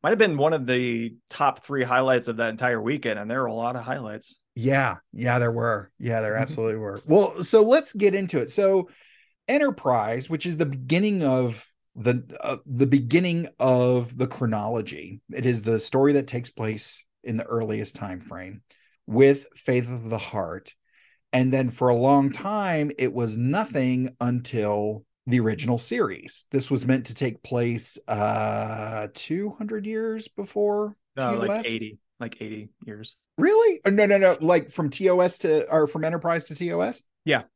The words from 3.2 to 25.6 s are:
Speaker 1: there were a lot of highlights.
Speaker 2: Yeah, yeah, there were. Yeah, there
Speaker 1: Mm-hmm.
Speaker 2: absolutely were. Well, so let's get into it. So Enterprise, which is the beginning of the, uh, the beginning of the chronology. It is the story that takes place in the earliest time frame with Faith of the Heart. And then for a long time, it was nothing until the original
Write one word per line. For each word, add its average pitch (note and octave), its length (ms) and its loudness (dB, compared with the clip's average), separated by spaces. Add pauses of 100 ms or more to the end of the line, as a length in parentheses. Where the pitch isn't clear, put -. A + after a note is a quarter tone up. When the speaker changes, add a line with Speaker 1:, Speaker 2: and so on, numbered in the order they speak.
Speaker 1:
there C3 100 -4
were B2 60 -2
a A2 60 -4
lot A#2+ 240 -4
of A#2 60 -10
highlights. A#2 560 -10 (160)
Speaker 2:
Yeah, B2 420 2 (160)
yeah, B2 260 0
there A#2 120 2
were. A#2 460 -2
Yeah, A2+ 240 -4
there G#2+ 120 -2
Speaker 1:
Mm-hmm. A2 80 -2
Speaker 2:
absolutely A2+ 360 -4
were. G2+ 280 -10
Well, F3+ 360 4
so G#3+ 220 6
let's C#4 300 4
get G3 220 4
into F3+ 240 -2
it. D#3 100 -2
So G3 400 2 (580)
Enterprise, C3 800 0
which D#3+ 160 -4
is E3+ 120 -4
the D#3+ 80 -8
beginning D#3+ 580 0
of B2+ 420 0 (300)
the, A#2+ 280 0 (180)
uh, - 240 -4
the C3+ 220 2
beginning E3 600 2 (120)
of B2 580 2
the B2+ 100 0
chronology. G#2 1000 -4
It B2 160 -6
is A#2+ 160 0
the A2+ 180 0
story C3+ 340 2
that C#3 140 0
takes B2 220 -8
place - 560 -8 (180)
in A2+ 140 -6
the A2+ 80 -4
earliest G#2+ 500 -6
time F#2+ 240 -12
frame F#2 420 -16 (440)
with C#3 500 6
Faith B2 360 -2
of A2+ 180 -10
the A2+ 80 -4
Heart. F#2+ 560 -8 (580)
And B2+ 220 2
then C3 160 0
for B2 200 2
a A#2+ 60 6
long C3+ 360 4
time, F3+ 680 -2
it B2+ 160 0
was A2+ 240 -2
nothing B2+ 840 0
until G#2+ 840 -2 (220)
the B2 140 2
original A2+ 380 0